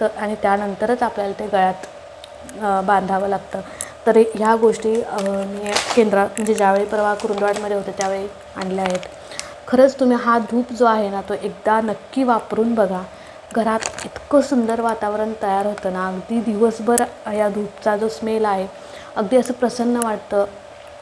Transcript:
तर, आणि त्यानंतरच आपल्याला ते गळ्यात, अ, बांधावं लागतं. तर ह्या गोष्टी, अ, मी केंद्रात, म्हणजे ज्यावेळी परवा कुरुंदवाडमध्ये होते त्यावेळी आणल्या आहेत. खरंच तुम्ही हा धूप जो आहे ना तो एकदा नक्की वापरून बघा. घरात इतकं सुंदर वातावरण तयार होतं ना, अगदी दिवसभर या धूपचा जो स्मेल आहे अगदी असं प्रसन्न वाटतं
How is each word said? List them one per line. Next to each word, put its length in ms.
तर, 60
आणि 240
त्यानंतरच 640
आपल्याला 360
ते 80
गळ्यात, 260
अ, 180
बांधावं 460
लागतं. 340
तर 100
ह्या 200
गोष्टी, 460
अ, 200
मी 500
केंद्रात, 320
म्हणजे 260
ज्यावेळी 320
परवा 280
कुरुंदवाडमध्ये 640
होते 140
त्यावेळी 360
आणल्या 280
आहेत. 160
खरंच 320
तुम्ही 180
हा 220
धूप 320
जो 140
आहे 240
ना 120
तो 120
एकदा 480
नक्की 420
वापरून 500
बघा. 280
घरात 240
इतकं 360
सुंदर 400
वातावरण 600
तयार 240
होतं 280
ना, 140
अगदी 320
दिवसभर 640
या 160
धूपचा 480
जो 120
स्मेल 360
आहे 220
अगदी 220
असं 160
प्रसन्न 440
वाटतं 480